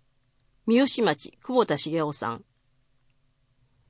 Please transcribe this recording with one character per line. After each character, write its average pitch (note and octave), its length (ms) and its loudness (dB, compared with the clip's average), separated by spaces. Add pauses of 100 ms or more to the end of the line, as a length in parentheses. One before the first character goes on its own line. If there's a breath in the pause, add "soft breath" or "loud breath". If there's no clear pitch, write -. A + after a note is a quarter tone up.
(680)
三 A#3 120 4
好 C4 240 2
町、 - 380 -2
久 - 120 -8
保 A#3+ 120 4
田 D3 120 0
茂 D#3 180 -4
雄 D3+ 160 -2
さ A2+ 200 -6
ん。 A#2 120 -10 (1500)